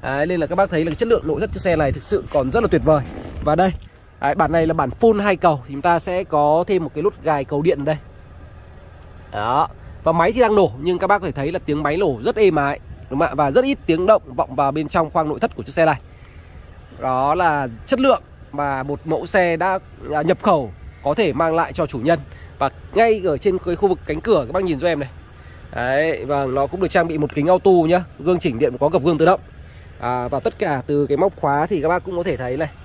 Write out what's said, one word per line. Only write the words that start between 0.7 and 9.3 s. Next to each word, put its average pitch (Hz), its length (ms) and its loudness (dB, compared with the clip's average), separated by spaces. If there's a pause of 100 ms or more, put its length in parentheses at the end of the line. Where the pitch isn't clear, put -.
thấy 165 140 0
là 165 100 -4
chất 226 140 -2
lượng 214 180 2
nội 156 140 -2
thất 214 120 -4
chiếc 185 80 -8
xe 170 160 0
này 147 160 0
thực 131 100 -6
sự - 300 -2
còn 131 180 0
rất 233 120 0
là 196 80 0
tuyệt 143 140 2
vời. 147 200 4 (400)
Và 147 100 2
đây, 180 180 2 (480)
đấy, 143 140 0
bản 151 180 0
này 165 140 2
là 160 80 0
bản 143 160 0 (100)
full 226 200 4
hai 202 160 2
cầu 156 300 2
thì 139 80 -12
chúng 139 80 -8
ta 170 160 2
sẽ 185 260 -4
có 156 420 2
thêm 185 180 0
một - 100 -6
cái 151 80 -4
nút 202 200 -2
gài 143 220 0
cầu 143 180 -4
điện 160 160 2
ở 143 60 -6
đây. 151 120 -2 (1400)